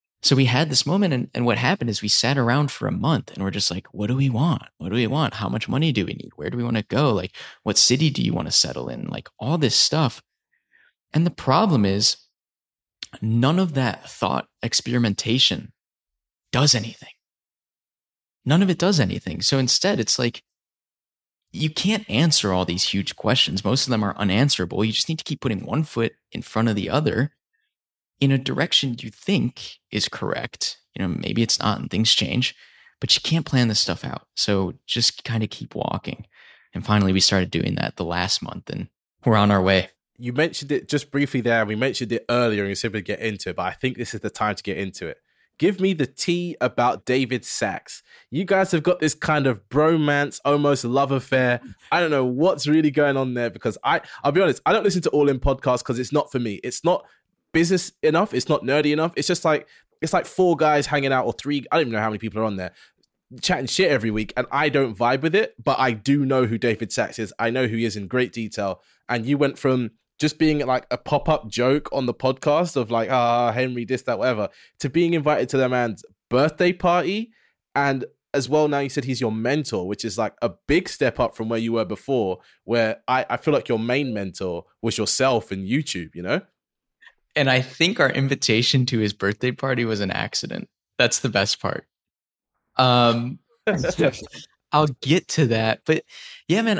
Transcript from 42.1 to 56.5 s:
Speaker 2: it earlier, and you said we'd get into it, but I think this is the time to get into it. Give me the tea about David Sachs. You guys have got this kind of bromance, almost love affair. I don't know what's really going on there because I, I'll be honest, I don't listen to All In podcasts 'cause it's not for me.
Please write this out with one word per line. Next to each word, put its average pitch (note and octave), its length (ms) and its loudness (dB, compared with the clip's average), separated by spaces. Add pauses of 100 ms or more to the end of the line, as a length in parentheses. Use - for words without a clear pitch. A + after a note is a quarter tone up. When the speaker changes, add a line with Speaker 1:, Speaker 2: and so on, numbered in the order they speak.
Speaker 2:
it A#2 180 -4
earlier, A#2 340 2
and G2 60 -2
you G2 60 -4
said G#2+ 180 -4
we'd G#2 120 -6
get - 160 -6
into G#2 300 -6
it, F2 40 -10
but F2+ 120 -4
I F2+ 40 -2
think C3 260 -6
this A#2+ 160 -8
is G#2+ 60 -8
the G#2+ 100 -6
time G#2+ 260 -2
to - 80 -12
get F#2+ 140 -6
into F#2 300 -8
it. D#2 100 -12 (400)
Give F3+ 220 2
me F#3+ 140 2
the D#3 120 -2
tea F3 540 -4
about B2 460 0
David B2+ 400 0
Sachs. - 580 -8 (260)
You D#3 160 -4
guys F#3+ 260 2
have D#3+ 120 2
got F3+ 160 2
this D3+ 160 2
kind D3+ 320 0
of A2+ 220 -2
bromance, D3 760 2
almost D3 380 2
love C3 300 2
affair. B2+ 480 0 (300)
I F3 100 2
don't E3 100 0
know C3+ 140 2
what's C#3 420 0
really D3+ 240 4
going C#3+ 260 2
on C3 160 -2
there A#2+ 160 -2
because G#2+ 340 -6
I, C#3 180 0 (220)
I'll C#3+ 100 2
be E3+ 80 4
honest, E3 240 2
I E3 80 4
don't G#3+ 100 2
listen F#3 200 2
to E3 80 0
All D3 180 4
In C3+ 100 0
podcasts C3 440 0
'cause A#2+ 160 -4
it's B2+ 140 -6
not F3 180 0
for C3 80 -2
me. A2+ 240 -4